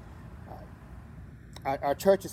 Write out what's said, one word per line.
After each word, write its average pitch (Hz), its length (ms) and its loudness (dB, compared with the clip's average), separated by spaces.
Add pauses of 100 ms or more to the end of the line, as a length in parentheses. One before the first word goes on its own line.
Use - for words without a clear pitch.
(480)
uh, - 40 -10 (1120)
our, 135 180 2
our 143 120 4
churches 190 360 6